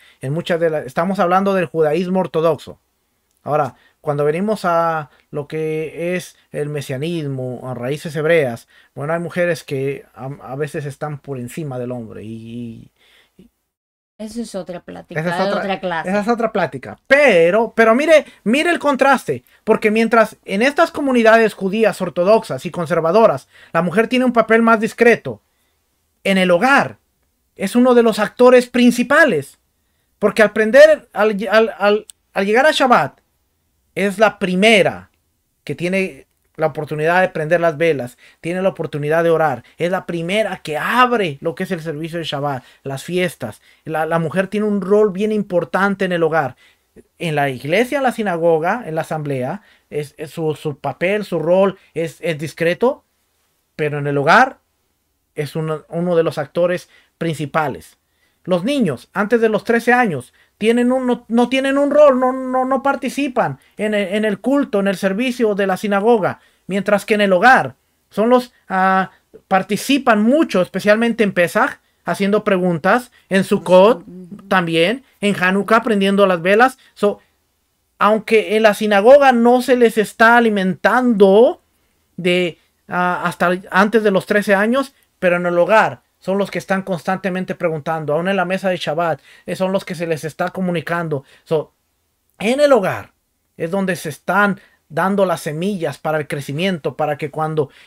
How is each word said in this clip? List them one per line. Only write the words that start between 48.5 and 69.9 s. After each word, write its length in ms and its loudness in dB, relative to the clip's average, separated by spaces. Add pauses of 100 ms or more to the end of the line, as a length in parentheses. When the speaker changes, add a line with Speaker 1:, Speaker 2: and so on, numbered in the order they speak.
Speaker 1:
en 80 -8
la 60 -2
asamblea, 640 -6 (280)
es, 260 -10
es 140 -14
su, 240 -4
su 240 -8
papel, 460 -4
su 160 -4
rol 360 2 (180)
es, 260 -6
es 180 -4
discreto, 640 -2 (720)
pero 240 -4
en 80 -6
el 120 -2
hogar 400 2 (760)
es 220 -8
uno, 320 -6
uno 260 -4
de 100 2
los 140 -4
actores 500 -2 (300)
principales. 800 -6 (460)
Los 200 -2
niños, 480 -2
antes 280 0
de 80 2
los 160 -2
trece 280 0
años, 400 0 (240)
tienen 340 0
un, 160 -2
no, 220 -2
no 200 0
tienen 280 0
un 140 2
rol, 280 6
no, 140 0
no, 320 -4
no 180 -2
participan 760 -2 (180)
en 180 -2
el, 200 -2
en 100 0
el 160 -2
culto, 400 0
en 80 0
el 80 -2
servicio 580 -2
de 120 0
la 100 0
sinagoga, 640 0 (260)
mientras 380 -2
que 100 0
en 60 2
el 120 2
hogar 420 4 (360)
son 200 0
los, 240 0 (140)
ah, 420 0 (380)
participan 720 0